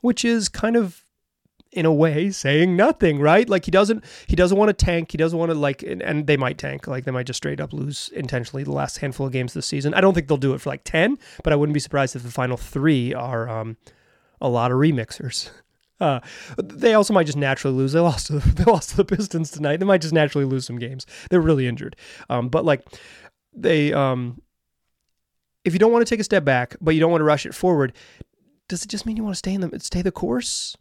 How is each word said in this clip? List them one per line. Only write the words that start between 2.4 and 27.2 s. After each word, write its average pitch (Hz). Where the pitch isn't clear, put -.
nothing, 190
right? 175
Like, 190
he 170
doesn't, 208
he -
doesn't 180
wanna 214
tank. 170
He -
doesn't 165
wanna, 165
like, 143
and, -
and 151
they 143
might 131
tank. 139
Like, 131
they 135
might 127
just 127
straight 143
up 147
lose 143
intentionally 131
the 143
last 139
handful 139
of 131
games 127
this -
season. 143
I 190
don't 190
think 156
they'll 151
do 135
it -
for, -
like, 139
ten, 208
but 156
I 147
wouldn't 147
be 147
surprised 139
if 123
the 120
final 127
three 135
are, 120
um, 113
a -
lot 120
of 127
remixers. 135
<laughs> -
Uh, 139
they -
also 214
might 180
just 147
naturally 135
lose. 135
They 165
lost 165
to, 151
<laughs> 147
they -
lost 202
to -
the 160
Pistons 170
tonight. 147
They 190
might 190
just 156
naturally 151
lose 131
some 123
games. 123
They're 180
really 156
injured. -
Um, 120
but, 160
like, 143
they, 151
um, 127
if 185
you 175
don't 226
wanna 233
take 226
a 208
step 185
back, 127
but 160
you 160
don't 160
wanna 160